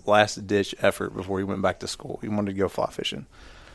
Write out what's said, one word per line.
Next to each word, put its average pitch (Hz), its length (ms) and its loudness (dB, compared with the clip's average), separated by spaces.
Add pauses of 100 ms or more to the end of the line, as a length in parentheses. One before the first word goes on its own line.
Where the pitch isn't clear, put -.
last-ditch 104 800 4
effort 98 320 2
before 95 240 -2
he 98 40 0
went 98 200 -4
back 92 160 0
to - 80 -8
school. - 340 -10
He 113 60 -6
wanted 104 240 0
to 95 60 -6
go 95 100 2
fly - 240 -2
fishing. - 340 -6 (500)